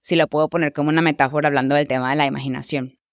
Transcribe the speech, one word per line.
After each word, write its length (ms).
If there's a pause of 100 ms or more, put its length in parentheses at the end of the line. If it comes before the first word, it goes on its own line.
Si 160
lo 100
puedo 220
poner 240
como 160
una 120
metáfora 460
hablando 260
del 140
tema 220
de 80
la 80
imaginación. 760 (140)